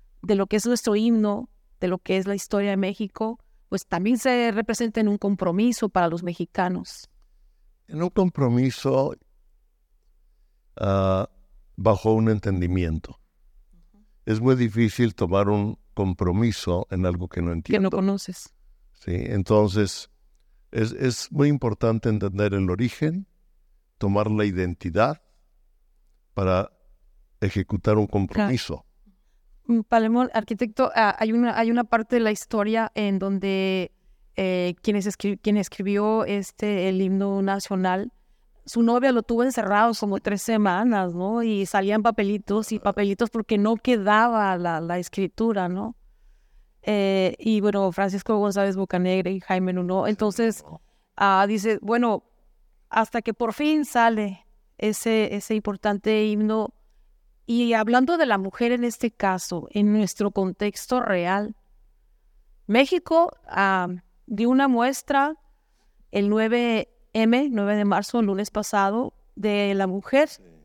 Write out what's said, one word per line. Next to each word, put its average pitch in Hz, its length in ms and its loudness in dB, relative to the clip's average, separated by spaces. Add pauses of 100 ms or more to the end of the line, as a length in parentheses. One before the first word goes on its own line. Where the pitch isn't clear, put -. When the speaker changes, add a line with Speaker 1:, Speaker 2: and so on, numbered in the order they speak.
(220)
Speaker 1:
de 180 120 0
lo 196 140 0
que 208 80 0
es 208 100 -2
nuestro 240 300 0
himno, 220 520 2 (300)
de 185 80 -4
lo 180 120 -2
que - 180 -2
es 190 100 -2
la 202 80 -2
historia 202 360 -2
de 190 60 0
México, 208 640 -4 (300)
pues - 180 -6
también 202 320 0
se 240 320 2
representa 220 500 -2
en 220 60 2
un 202 120 0
compromiso 202 680 0
para 175 200 2
los 170 160 -6
mexicanos. 175 840 -6 (800)
Speaker 2:
En 156 160 -8
un 180 60 0
compromiso, 135 1040 0 (1700)
ah, 98 480 0 (480)
bajo 107 360 2
un 110 160 4
entendimiento. 90 920 -2 (520)
Speaker 1:
Ujú. - 320 -20 (200)
Speaker 2:
Es 110 160 0
muy 131 160 4
difícil 113 580 2
tomar 98 340 0
un 104 300 0 (160)
compromiso 95 960 0
en 92 160 -2
algo 87 220 -4
que - 120 -6
no 85 60 -2
Speaker 1:
Que 87 40 -2
no - 40 -4
Speaker 2:
entiendo. 190 360 0
Speaker 1:
conoces. 190 600 -4 (400)
Speaker 2:
Sí, - 220 -10
entonces, 104 960 0 (600)
es, 113 220 -2
es - 380 -4
muy 143 180 2
importante 117 600 0
entender 101 460 0
el 95 160 0
origen, 151 560 -2 (720)
tomar 104 320 0
la 107 140 0
identidad 92 800 -2 (1120)
para 92 360 0 (720)
ejecutar 101 580 0
un 104 80 2
Speaker 1:
Claro. - 60 -8 (140)
Speaker 2:
compromiso. - 580 -2 (840)
Speaker 1:
Mm, 233 140 2
Palemón, 233 520 2
arquitecto, 220 600 -2
ah, 214 240 2
hay 220 140 0
una, 240 260 0
hay 226 120 0
una 240 140 0
parte 226 320 0
de 233 40 2
la 220 100 2
historia 214 640 -2
en 202 240 0
donde, 190 760 -2 (440)
eh, 180 460 0
quienes 202 240 0
escri-, 202 340 -4
quien 208 160 0
escribió 208 680 -2
este, 202 640 -4
el 190 120 0
himno 196 420 0
nacional, 196 680 -2 (520)
su - 180 0
novia 247 300 4
lo 233 100 2
tuvo 233 220 0
encerrado 226 540 2
como 202 220 -2
tres 202 220 -2
semanas, 208 720 2
¿no? 202 280 -2
Y 208 240 0
salían 202 360 0
papelitos 214 720 -2
y 214 80 -2
papelitos 202 500 0
porque 220 280 -2
no 214 180 2
quedaba 214 840 2
la, 170 220 -2
la 170 180 -4
escritura, 196 720 -2
¿no? 202 280 -6 (840)
Eh, 196 560 2
y 220 220 2
bueno, 196 320 2
Francisco 196 460 -2
González 196 380 0
Bocanegra 185 540 0
y 190 100 -6
Jaime 185 320 -2
Nuno. 180 340 0
Entonces, 214 580 0
Speaker 2:
No. 156 160 -20 (360)
Speaker 1:
ah, 196 320 4
dice, 214 340 0
bueno, 233 420 0 (640)
hasta 226 320 -2
que 220 120 -4
por 226 200 -4
fin 302 300 0
sale 220 640 0 (320)
ese, 214 560 0
ese 208 220 -4
importante 214 720 0
himno. 214 460 0 (760)
Y 233 260 2
hablando 247 440 4
de 311 80 2
la 208 120 2
mujer 214 340 -2
en 247 100 0
este 233 300 -2
caso, 185 580 -4
en 208 220 4
nuestro 208 400 0
contexto 208 680 -2
real, 196 540 0 (1120)
México, 320 640 2 (140)
ah, 190 420 0 (380)
dio 233 240 0
una 269 160 4
muestra 277 680 0 (760)
el 202 180 0
nueve 220 600 0 (240)
M, 233 380 2
nueve 208 260 0
de 208 80 2
marzo, 202 380 0
lunes 202 280 -2
pasado, 208 640 -2 (220)
de 202 380 0
la 196 120 0
mujer 247 420 0
Speaker 2:
Sí. - 140 -20 (220)